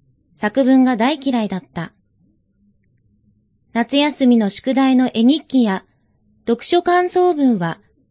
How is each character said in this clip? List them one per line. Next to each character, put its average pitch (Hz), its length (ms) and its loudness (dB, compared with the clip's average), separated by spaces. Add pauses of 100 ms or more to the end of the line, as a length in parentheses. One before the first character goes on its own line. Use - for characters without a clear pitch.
(360)
作 214 280 -2
文 262 200 4
が 247 140 0
大 269 180 0
嫌 247 280 -4
い 196 40 -6
だ 185 100 -8
っ - 60 -12
た。 - 300 -12 (1800)
夏 233 240 -4
休 285 300 0
み 240 100 4
の 208 140 0
宿 - 240 -6
題 262 200 2
の 254 200 2
絵 226 100 0
日 302 220 2
記 262 160 0
や 190 240 -4 (600)
読 233 160 -4
書 349 200 0
感 359 260 0
想 359 240 2
文 262 260 0
は 165 220 -6 (300)